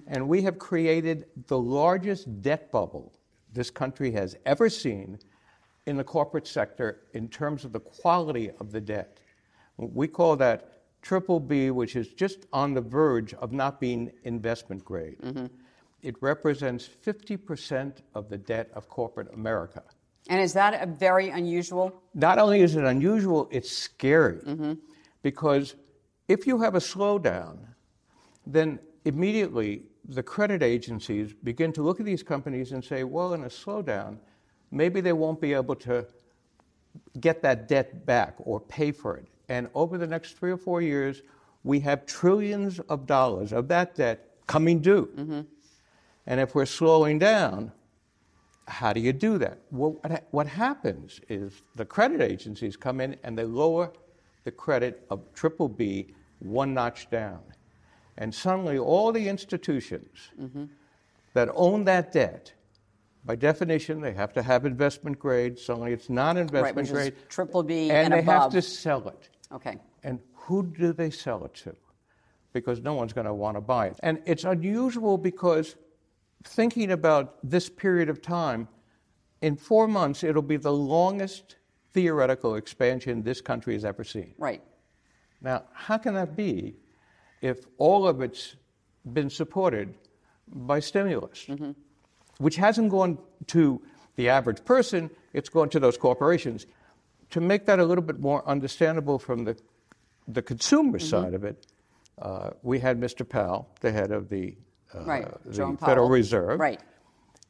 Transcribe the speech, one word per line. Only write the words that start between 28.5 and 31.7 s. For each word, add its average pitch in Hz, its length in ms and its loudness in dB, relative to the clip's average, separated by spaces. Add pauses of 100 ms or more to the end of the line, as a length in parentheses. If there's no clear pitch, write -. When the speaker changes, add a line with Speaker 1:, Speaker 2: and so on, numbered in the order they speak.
Speaker 1:
immediately 151 800 -2 (240)
the 131 160 -8
credit 202 380 -2
agencies 113 720 -2
begin 151 400 -2